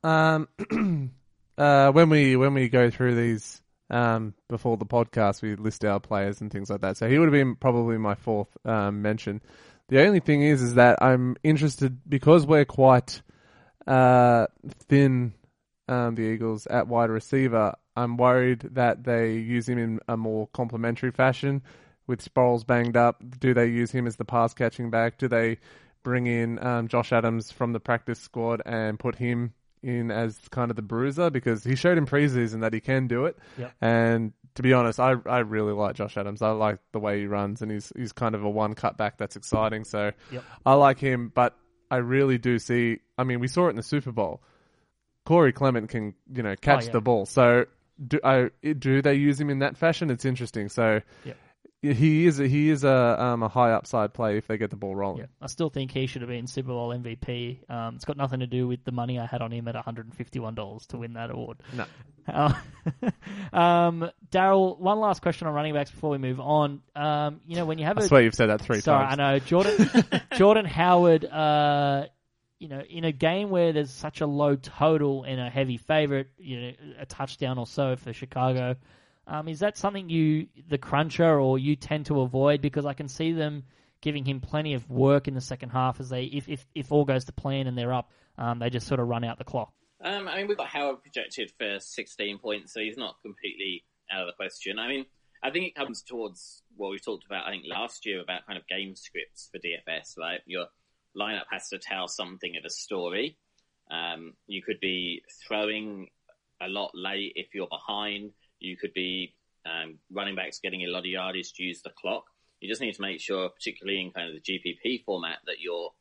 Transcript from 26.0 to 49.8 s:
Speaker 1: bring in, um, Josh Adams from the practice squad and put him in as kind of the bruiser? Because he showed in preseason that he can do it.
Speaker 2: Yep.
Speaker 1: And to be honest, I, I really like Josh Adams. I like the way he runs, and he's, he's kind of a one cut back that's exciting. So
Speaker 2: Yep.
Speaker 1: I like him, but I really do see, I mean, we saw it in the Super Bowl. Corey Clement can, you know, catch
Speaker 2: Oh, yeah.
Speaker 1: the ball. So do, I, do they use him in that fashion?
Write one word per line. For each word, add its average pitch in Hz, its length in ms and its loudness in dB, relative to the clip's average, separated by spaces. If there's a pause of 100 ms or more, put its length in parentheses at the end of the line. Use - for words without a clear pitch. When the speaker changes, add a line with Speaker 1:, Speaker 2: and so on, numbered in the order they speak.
Speaker 1:
bring 123 240 -2
in, 117 360 -2
um, 120 240 -2
Josh 120 240 0
Adams 113 400 0
from 120 220 -4
the 113 60 -4
practice 120 400 -2
squad 117 460 -4
and 110 340 -4
put 120 160 -4
him 120 380 -2 (280)
in 120 300 -4
as 110 260 -2 (140)
kind 120 180 -2
of 113 60 -2
the 110 80 -8
bruiser? 135 480 0
Because 120 320 -2
he 127 120 0
showed 175 220 4
in 151 80 2
preseason 127 560 0
that 110 120 -2
he 113 60 -2
can 131 280 -2
do 120 180 0
it. 170 120 -4 (200)
Speaker 2:
Yep. 123 240 -12
Speaker 1:
And 117 520 2 (220)
to - 80 -8
be 127 100 6
honest, 120 260 2
I, 131 160 4 (100)
I 123 140 0
really 107 340 0
like 101 220 -2
Josh 104 220 -6
Adams. 101 240 -6
I 110 100 2
like 107 280 0 (140)
the 110 60 -4
way 104 200 -2
he 101 80 -4
runs, 101 340 -2
and 107 100 -6
he's, 104 240 -10
he's 120 180 -8
kind 113 200 -2
of 104 100 -6
a 104 60 0
one 107 260 0
cut - 220 -4
back 104 200 -4
that's - 180 -8
exciting. 110 480 -2
So 104 280 -4 (200)
Speaker 2:
Yep. 127 120 -14 (220)
Speaker 1:
I 135 100 6
like 139 240 6
him, 123 340 -2
but 123 220 2 (360)
I 127 60 0
really 127 400 2
do 120 220 0
see, 120 400 0 (180)
I 127 60 0
mean, 127 160 -2
we 123 80 -2
saw 175 200 2
it 151 40 2
in 101 40 -4
the 113 80 -8
Super 139 280 -4
Bowl. 104 300 -2 (840)
Corey 160 280 6
Clement 120 360 0
can, 107 260 -6 (180)
you 123 80 -6
know, 101 140 -2
catch 139 280 2
Speaker 2:
Oh, - 40 -6
yeah. 120 60 -10
Speaker 1:
the 117 80 2
ball. 110 260 2
So 120 380 4 (400)
do, 143 180 0
I, 131 260 4 (140)
do 135 400 2
they 143 120 4
use 143 240 2
him 147 120 -2
in 135 80 -2
that 139 180 -2
fashion? 165 320 0